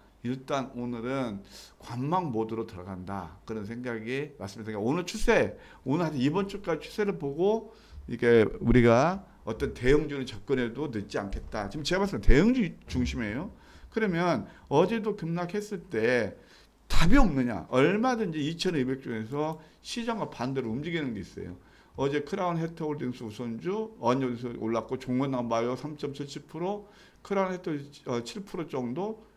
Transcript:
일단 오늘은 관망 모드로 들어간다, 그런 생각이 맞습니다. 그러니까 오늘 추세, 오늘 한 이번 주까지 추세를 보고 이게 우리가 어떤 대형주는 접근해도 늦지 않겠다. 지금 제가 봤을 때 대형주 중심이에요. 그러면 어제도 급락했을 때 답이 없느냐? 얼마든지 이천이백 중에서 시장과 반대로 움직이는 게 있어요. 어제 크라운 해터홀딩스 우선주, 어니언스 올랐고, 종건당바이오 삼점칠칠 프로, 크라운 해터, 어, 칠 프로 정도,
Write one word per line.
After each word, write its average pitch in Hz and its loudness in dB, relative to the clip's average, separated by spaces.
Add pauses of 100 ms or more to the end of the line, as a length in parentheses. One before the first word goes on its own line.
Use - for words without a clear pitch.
(240)
일단 131 -4
오늘은 120 -6 (380)
관망 147 -2
모드로 110 -2
들어간다, 92 -10
그런 110 -8
생각이 120 -6
맞습니다. 104 -10
그러니까 107 -2
오늘 175 0
추세, 214 2 (260)
오늘 160 2
한 151 -2
이번 156 0
주까지 180 -6
추세를 202 -2
보고 165 0 (340)
이게 117 6 (140)
우리가 123 6 (180)
어떤 113 -6
대형주는 143 2
접근해도 120 -4
늦지 110 -6
않겠다. 101 -6
지금 147 -8
제가 180 0
봤을 196 -2
때 - 10
대형주 196 6 (120)
중심이에요. 123 -2 (380)
그러면 175 0 (220)
어제도 202 2
급락했을 175 -6
때 113 0 (500)
답이 175 10
없느냐? 127 4
얼마든지 190 2 (100)
이천이백 147 -2
중에서 143 -6 (220)
시장과 226 -6
반대로 127 -4
움직이는 147 -4
게 101 -8
있어요. 90 -12 (380)
어제 139 0
크라운 180 -2
해터홀딩스 151 -6
우선주, 123 -6
어니언스 123 0
올랐고, 113 -2
종건당바이오 123 0
삼점칠칠 147 -8
프로, 196 -6 (340)
크라운 190 0
해터, 175 -6 (360)
어, 120 -2
칠 196 -10
프로 - -8
정도, 156 -6 (120)